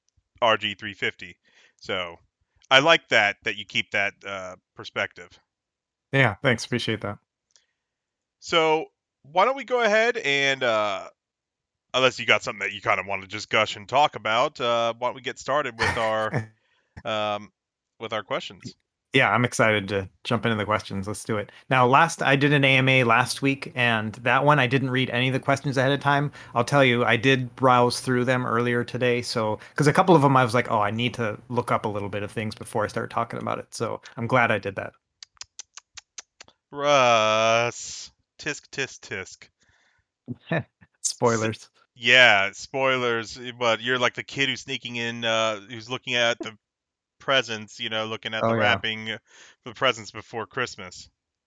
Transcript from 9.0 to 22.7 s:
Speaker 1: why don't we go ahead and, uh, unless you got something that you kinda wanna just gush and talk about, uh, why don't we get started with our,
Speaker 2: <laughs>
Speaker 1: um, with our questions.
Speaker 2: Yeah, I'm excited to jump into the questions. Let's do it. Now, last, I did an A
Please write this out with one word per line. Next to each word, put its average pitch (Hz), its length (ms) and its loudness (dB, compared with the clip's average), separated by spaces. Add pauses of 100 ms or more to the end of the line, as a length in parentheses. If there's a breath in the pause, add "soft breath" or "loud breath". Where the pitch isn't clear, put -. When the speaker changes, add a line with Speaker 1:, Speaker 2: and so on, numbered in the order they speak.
Speaker 1:
why 165 220 0
don't 269 120 0
we 269 80 -10
go 240 180 0
ahead 226 340 2
and, 139 460 0
uh, 104 480 0 (840)
unless 127 260 2
you 113 60 -6
got 110 160 4
something 113 160 -8
that 101 160 -6
you 98 80 -12
kinda 101 240 0
wanna 98 200 -8
just 101 220 -12
gush 107 260 0
and 101 140 -16
talk 143 280 0
about, 117 440 -2
uh, 117 380 -2
why 123 100 -6
don't 107 60 -6
we 131 80 -18
get 123 160 -10
started 131 400 -4
with 110 180 -2
our, 110 340 -2
Speaker 2:
<laughs> - 760 -12
Speaker 1:
um, 107 440 -6 (480)
with 113 140 -10
our 107 100 -4
questions. - 520 -12 (400)
Speaker 2:
Yeah, 127 160 4
I'm 120 160 2
excited 107 420 0
to 98 220 -4 (120)
jump 113 220 -4
into 113 120 0
the 104 100 -4
questions. 98 420 -4
Let's 104 160 -10
do 110 140 -4
it. 101 120 -8 (200 loud breath)
Now, 127 160 4
last, 151 340 4
I 135 160 2
did 143 160 2
an 143 120 2
A 135 120 4